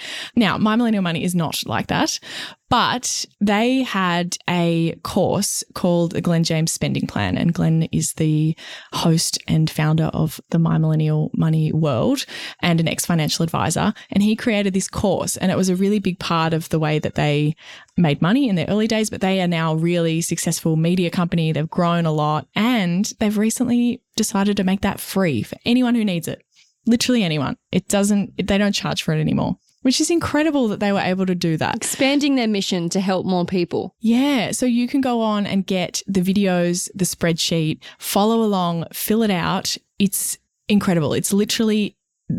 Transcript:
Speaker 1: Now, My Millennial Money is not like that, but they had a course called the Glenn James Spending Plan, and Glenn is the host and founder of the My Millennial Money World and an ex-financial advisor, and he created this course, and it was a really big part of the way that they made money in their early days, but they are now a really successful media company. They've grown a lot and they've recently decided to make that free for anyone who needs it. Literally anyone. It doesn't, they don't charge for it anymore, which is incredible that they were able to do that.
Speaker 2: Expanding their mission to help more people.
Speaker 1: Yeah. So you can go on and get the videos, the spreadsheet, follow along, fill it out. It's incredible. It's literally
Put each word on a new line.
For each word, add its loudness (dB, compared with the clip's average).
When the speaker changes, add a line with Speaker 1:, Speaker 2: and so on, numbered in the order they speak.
Speaker 1:
Now, 4
My 2
Millennial 2
Money -2
is 0
not 0
like -4
that, 0
but 0
they 2
had -2
a 0
course 0
called 2
the -4
Glenn 2
James 0
Spending -2
Plan, -2
and 2
Glenn 0
is -2
the 0
host 0
and 2
founder 0
of -2
the 2
My 2
Millennial 0
Money 2
World 0
and 2
an 2
ex-financial -2
advisor, 0
and 2
he 2
created 0
this -2
course, -2
and 0
it 0
was 2
a 2
really 2
big -2
part 0
of -4
the 0
way 0
that -4
they 0
made 4
money 4
in 2
their 0
early 0
days, 0
but -8
they 2
are 0
now 0
a 0
really 0
successful -2
media 2
company. 0
They've -2
grown 0
a 0
lot -2
and 0
they've 0
recently 0
decided 0
to 0
make 0
that -4
free 0
for -10
anyone 2
who 2
needs -2
it. -10
Literally 2
anyone. -2
It -2
doesn't, 2
they 2
don't 2
charge -4
for -2
it 0
anymore, 0
which 2
is 0
incredible 2
that -4
they 0
were 0
able 0
to 0
do 0
that. -2
Speaker 2:
Expanding 0
their 2
mission 0
to 0
help 0
more 2
people. -2
Speaker 1:
Yeah. 2
So -2
you 2
can 0
go 0
on 0
and 0
get -2
the 0
videos, 2
the -2
spreadsheet, -2
follow 2
along, 0
fill -2
it 0
out. -2
It's -2
incredible. 2
It's -2
literally 0